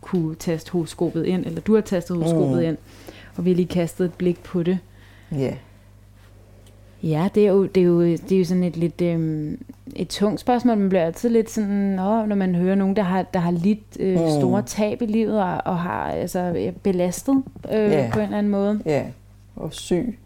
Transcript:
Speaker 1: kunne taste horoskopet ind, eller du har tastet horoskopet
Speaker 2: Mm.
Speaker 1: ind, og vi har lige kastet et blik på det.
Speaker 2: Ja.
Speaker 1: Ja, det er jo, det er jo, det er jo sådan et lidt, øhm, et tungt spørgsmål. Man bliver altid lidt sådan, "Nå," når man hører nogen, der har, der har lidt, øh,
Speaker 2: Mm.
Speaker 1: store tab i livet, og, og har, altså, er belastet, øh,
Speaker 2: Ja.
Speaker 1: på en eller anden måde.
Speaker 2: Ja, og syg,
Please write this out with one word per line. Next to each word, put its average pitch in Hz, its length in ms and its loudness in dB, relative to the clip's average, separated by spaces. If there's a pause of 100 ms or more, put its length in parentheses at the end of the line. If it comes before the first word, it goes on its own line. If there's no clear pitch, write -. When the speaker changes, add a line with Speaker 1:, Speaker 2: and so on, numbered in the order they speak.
Speaker 1:
kunne 160 340 -2
taste 160 360 -6
horoskopet 170 540 -2
ind, 180 200 0
eller 165 160 -6
du 208 120 2
har 214 80 4
tastet 180 360 -2
horoskopet 160 460 2
Speaker 2:
Mm. 165 60 0
Speaker 1:
ind, 151 80 -4 (600)
og 175 80 -4
vi 180 40 4
har 180 60 4
lige 175 120 2
kastet 180 380 -2
et 170 80 -4
blik 175 300 -2
på 175 200 -4
det. 180 160 0 (520)
Speaker 2:
Ja. 135 220 -2 (1500)
Speaker 1:
Ja, 165 320 0
det 208 120 6
er 185 40 4
jo, 190 140 4
det 190 160 2
er 180 60 6
jo, 170 140 6
det 170 300 0
er 190 80 6
jo 180 60 2
sådan 180 180 2
et 170 140 -2
lidt, 165 240 -2
øhm, 160 640 -2 (300)
et 175 120 -6
tungt - 320 -2
spørgsmål. 240 380 2
Man 196 120 2
bliver 185 160 4
altid 170 240 -2
lidt 226 200 2
sådan, 208 200 -2
"Nå," 202 560 0
når 208 100 0
man 185 200 2
hører 180 200 2
nogen, 196 200 2
der 214 60 2
har, 185 200 0
der 185 180 -4
har 170 120 2
lidt, 190 280 2 (200)
øh, 185 220 2
Speaker 2:
Mm. 165 80 2 (100)
Speaker 1:
store 123 220 2
tab 208 400 -2
i 240 40 0
livet, 214 360 2
og, 180 240 -2
og 180 140 -2
har, 98 320 -4
altså, 131 280 -2
er 175 320 -2 (120)
belastet, 190 600 0 (280)
øh, 214 200 2
Speaker 2:
Ja. - 220 2
Speaker 1:
på 220 60 0
en 208 60 0
eller 208 120 -4
anden 208 140 0
måde. 202 340 0
Speaker 2:
Ja, 147 200 0 (500)
og - 180 -8
syg, - 520 -4